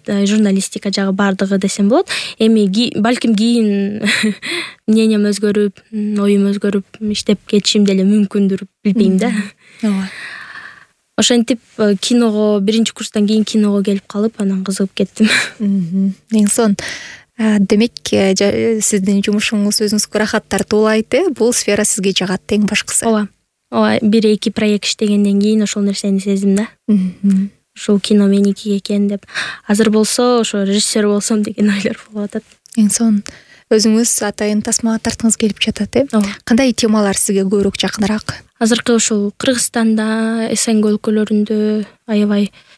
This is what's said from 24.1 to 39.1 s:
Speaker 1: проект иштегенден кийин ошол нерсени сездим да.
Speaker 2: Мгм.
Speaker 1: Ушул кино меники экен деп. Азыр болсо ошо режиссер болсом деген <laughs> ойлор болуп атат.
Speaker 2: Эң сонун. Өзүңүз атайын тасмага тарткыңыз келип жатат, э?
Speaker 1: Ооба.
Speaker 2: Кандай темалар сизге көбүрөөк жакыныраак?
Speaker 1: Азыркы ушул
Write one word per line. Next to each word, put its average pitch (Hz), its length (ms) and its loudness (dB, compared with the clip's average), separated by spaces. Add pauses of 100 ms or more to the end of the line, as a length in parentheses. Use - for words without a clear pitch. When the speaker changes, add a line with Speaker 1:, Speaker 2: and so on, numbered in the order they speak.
Speaker 1:
проект 208 340 -2
иштегенден 202 560 0
кийин 214 220 2
ошол 202 220 -2
нерсени 196 340 -2
сездим 196 380 0
да. 214 100 -2 (220)
Speaker 2:
Мгм. 196 640 2 (260)
Speaker 1:
Ушул 202 240 0
кино 202 260 2
меники 202 500 0
экен 202 320 -2
деп. 202 160 -6 (440)
Азыр 214 220 4
болсо 233 500 2
ошо 202 240 -2
режиссер 208 420 0
болсом 208 360 0
деген 214 280 0
<laughs> 202 60 -2
ойлор 214 200 -4 (140)
болуп 208 140 -6 (100)
атат. 214 100 -8 (320)
Speaker 2:
Эң 214 140 2
сонун. 214 320 0 (480)
Өзүңүз 220 400 2 (160)
атайын 208 360 -2
тасмага 220 360 -2
тарткыңыз - 400 -2
келип 214 240 -2
жатат, 208 340 -4
э? 277 160 2
Speaker 1:
Ооба. 208 140 2 (180)
Speaker 2:
Кандай 247 280 2
темалар 214 440 0
сизге 196 300 0
көбүрөөк 196 320 0
жакыныраак? 208 560 -4 (240)
Speaker 1:
Азыркы 233 400 0
ушул 208 400 -2